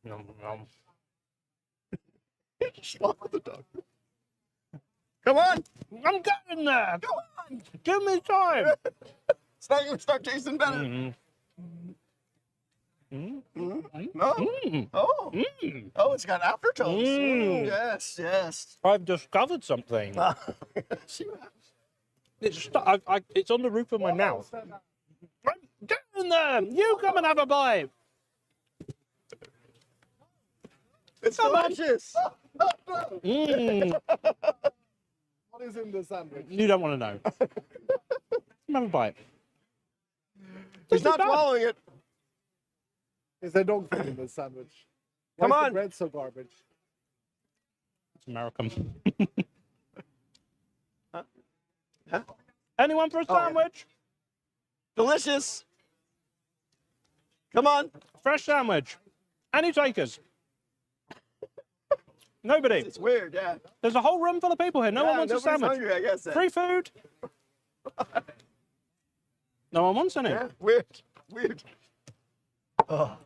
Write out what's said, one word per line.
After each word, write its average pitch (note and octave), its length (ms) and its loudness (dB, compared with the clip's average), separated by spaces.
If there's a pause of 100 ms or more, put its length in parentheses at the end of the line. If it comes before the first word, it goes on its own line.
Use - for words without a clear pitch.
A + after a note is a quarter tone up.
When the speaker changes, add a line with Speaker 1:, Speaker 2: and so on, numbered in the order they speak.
Speaker 1:
Nom, G#2 200 -16 (160)
nom. G#2+ 260 -12 (1900)
Speaker 2:
<laughs> B4 200 -6
Swallow - 340 -4 (160)
the - 80 -6
dog. - 240 -16 (1600)
Come C4+ 120 6
on! F4 260 4 (420)
Speaker 1:
I'm F#4 160 2
getting F4+ 440 -2
there! G#3 360 0
Speaker 2:
Come D#5+ 140 -4 (340)
on! C4 120 -14 (220)
Speaker 1:
Give G4 200 2
me F#4+ 180 0
time! F#4 480 2
Speaker 2:
<laughs> D5 60 6 (840)
It's - 140 -20
not C#4+ 120 4
gonna C#4+ 140 -6
start C4+ 260 -2
tasting C4+ 360 -6
better. C#4 180 2
Speaker 1:
Mm-hmm. B2+ 320 -6 (2000)
Mm-hmm. A#3+ 440 -14
Speaker 2:
Mm-hmm. G3+ 380 -10
Speaker 1:
Mm-hmm. G#3 220 -12
Speaker 2:
No? A#3+ 140 2
Speaker 1:
Mm-hmm. A4 480 -4 (120)
Speaker 2:
Oh. G#4+ 400 0
Speaker 1:
Mm-hmm. F#4 640 -6
Speaker 2:
Oh, C#5 180 4
it's C5 100 -6
got F3+ 200 -2
aftertones. G#3 580 0
Speaker 1:
Mm. B3+ 640 2
Speaker 2:
Mm, - 20 -2
yes, G#3 560 -4
yes. F3 640 -4
Speaker 1:
I've F#3+ 220 4
discovered G#3+ 580 0
something. A2+ 520 -4 (480)
Speaker 2:
<laughs> - 440 -10
She - 180 -12 (1160)
Speaker 1:
It's F3 180 -2
stu-, - 180 -4
I, F#3+ 300 2
I, F#3+ 140 2 (120)
it's F#3+ 160 0
on A#3+ 140 2
the B3 80 0
roof A#3 200 -4
of G#3+ 100 -2
my F3+ 120 0
mouth. G3 400 -2 (1600)
In F4+ 120 -4
there. D4 340 2
You G4 380 2
come F#4+ 160 2
and E4 80 2
have D#4 140 4
a C#4+ 80 4
bite. B3 420 2 (3250)
Speaker 2:
It's A4+ 140 2
Speaker 1:
Come A#4+ 180 4
on. E4+ 200 4
Speaker 2:
delicious. D#4+ 480 0 (1000)
Speaker 1:
Mm. A3+ 760 2 (1500)
Speaker 3:
What A#3+ 120 -18
is A3+ 140 -12
in A3 140 -12
the F#3+ 120 -6
sandwich? D#3 460 -12
Speaker 1:
You G3+ 180 0
don't F#3+ 140 4
wanna D3 160 -2
know. G#2 260 -6
<laughs> - 160 -6 (1300)
Come D4+ 80 -2
have B3+ 100 2
a G#3 40 -6
bite. B2+ 260 0 (1700)
Speaker 2:
He's A4+ 120 4
Speaker 1:
This - 40 0
is - 0 -
Speaker 2:
not D#4 140 6
Speaker 1:
bad. F#4+ 80 4
Speaker 2:
swallowing C4+ 360 4
it. A#3 140 0 (1600)
Speaker 3:
Is F3 120 -10
there F#3+ 120 6
dog G3 240 0
food F#3+ 180 -4
in C3+ 100 -8
the C3 100 -8
sandwich? B2+ 600 -14 (520)
Speaker 2:
Come B3 120 4
Speaker 3:
Why C#4 40 6
is - 20 4
Speaker 2:
on. D4+ 100 4
Speaker 3:
the A#3+ 60 -2
bread F#3+ 200 -4
so E3+ 160 -6
garbage? C3 440 -12 (1600)
Speaker 1:
It's - 100 -20
American. A#2 640 -8 (120)
<laughs> - 80 0 (2000)
Speaker 2:
Huh? E3+ 80 -12 (880)
Huh? G3+ 100 -2 (580)
Speaker 1:
Anyone D#4 300 4
for E4 120 -2
a E4 80 -2
Speaker 2:
Oh, F4 120 4
yeah. E4 140 0
Speaker 1:
sandwich? D#4+ 320 0 (1080)
Speaker 2:
Delicious. C#4+ 680 0 (1900)
Come B3 120 4
on. D4 220 2 (320)
Speaker 1:
Fresh C#4+ 220 0
sandwich. A3+ 540 0 (560)
Any D#4+ 180 4
takers? A3+ 480 0 (2250)
Nobody. C4 360 4
Speaker 2:
It's - 200 -10
weird, G3 340 0
yeah. F3 220 -4 (260)
Speaker 1:
There's A3+ 140 0
a B3 60 4
whole E4 180 4
room F4 200 0
full F4+ 120 2
of E4 80 0
people E4 240 0
here. G#3+ 80 2
No B3 120 2
one D#4+ 100 4
Speaker 2:
Yeah, - 60 2
Speaker 1:
wants C4+ 120 0
a A#3+ 60 2
Speaker 2:
nobody's C4 140 0 (100)
Speaker 1:
sandwich. A#3+ 80 0 (100)
Speaker 2:
hungry, G#3 140 -2
I F3+ 80 0
guess, G#3+ 220 0
then. D#3+ 100 -6
Speaker 1:
Free F4 160 4
food. F4+ 420 0 (1080)
Speaker 2:
<laughs> - 260 -6 (1500)
Speaker 1:
No E3+ 120 4
one F#3 120 4
wants E4+ 200 0
any. B3 140 0
Speaker 2:
Yeah, A3+ 180 -2 (140)
weird. A3 240 4 (480)
Weird. A3+ 280 -6 (1300)
Oh. D3 380 -4